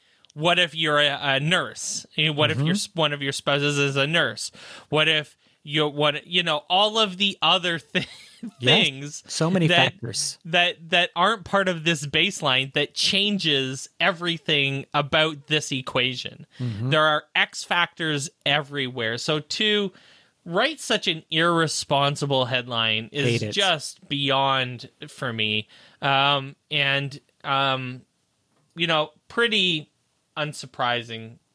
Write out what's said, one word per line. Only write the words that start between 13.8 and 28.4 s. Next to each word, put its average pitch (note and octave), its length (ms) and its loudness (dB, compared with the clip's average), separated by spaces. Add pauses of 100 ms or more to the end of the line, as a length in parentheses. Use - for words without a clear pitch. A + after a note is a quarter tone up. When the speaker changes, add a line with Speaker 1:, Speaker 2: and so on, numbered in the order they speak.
Speaker 1:
everything D#3+ 920 0
about D3 540 0
this D3+ 240 -2
equation. B2+ 760 -4 (120)
Speaker 2:
Mm-hmm. A#2+ 320 -4
Speaker 1:
There D#3 140 4
are D#3 180 2 (140)
X G3 260 0
factors D#3+ 680 -2 (140)
everywhere. C3+ 720 -2
So D3+ 200 -2
to G#3 540 0 (520)
write A#3 360 -2
such - 260 -2
an D#3+ 240 -2
irresponsible D3 1160 2
headline A#2 640 -2
is C#3 140 -2 (140)
Speaker 2:
Hate - 20 -4
it. G#2+ 100 -4
Speaker 1:
just F3+ 560 -2
beyond C3+ 800 0 (180)
for C3 260 -8
me. G#2+ 360 -2 (320)
Um, C#3 560 2 (120)
and, C#3 520 -2 (240)
um, C3+ 580 -2 (720)